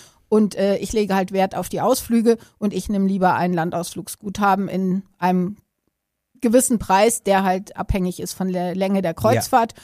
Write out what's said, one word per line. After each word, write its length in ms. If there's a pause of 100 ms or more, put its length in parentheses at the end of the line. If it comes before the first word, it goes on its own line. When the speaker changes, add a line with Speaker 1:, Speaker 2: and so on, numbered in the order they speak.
(300)
Speaker 1:
Und, 260
äh, 220
ich 160
lege 200
halt 180
Wert 220
auf 160
die 100
Ausflüge 600 (180)
und 160
ich 160
nehme 180
lieber 280
ein 180
Landausflugsguthaben 1120
in 360 (160)
einem 380 (840)
gewissen 340
Preis, 460
der 200
halt 320
abhängig 440
ist 140
von 200
der 220
Länge 260
der 100
Speaker 2:
Ja. 40
Speaker 1:
Kreuzfahrt. 580 (100)